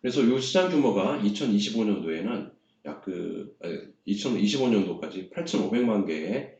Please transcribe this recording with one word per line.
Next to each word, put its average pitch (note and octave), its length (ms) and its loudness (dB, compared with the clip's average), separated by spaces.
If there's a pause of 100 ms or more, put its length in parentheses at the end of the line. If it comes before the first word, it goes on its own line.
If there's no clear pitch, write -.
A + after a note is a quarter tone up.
그래서 B2 220 2
이 B2+ 160 4
시장 F#3 300 2
규모가 A2+ 480 2
이천이십오 G#2 680 0
년도에는 F#2 680 -2 (340)
약 D2 160 -12
그, E2+ 640 -8
에, E2+ 260 -10 (160)
이천이십오 A2+ 640 2
년도까지 F#2 640 0
팔천오백만 A2 760 0
개의 E2+ 540 -4